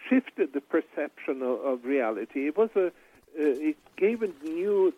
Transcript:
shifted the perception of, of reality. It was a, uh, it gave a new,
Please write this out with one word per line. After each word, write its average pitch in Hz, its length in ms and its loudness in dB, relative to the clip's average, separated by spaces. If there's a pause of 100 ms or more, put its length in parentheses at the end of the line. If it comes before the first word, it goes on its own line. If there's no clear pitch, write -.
shifted 240 440 0
the 143 80 -4
perception 147 800 -4
of, 127 240 -2
of 123 200 -2
reality. 123 640 -2
It 151 100 -6
was 220 180 4
a, 190 120 4
uh, - 20 -4 (480)
it 151 400 0 (200)
gave 226 240 2
a 220 60 0 (160)
new, 185 540 2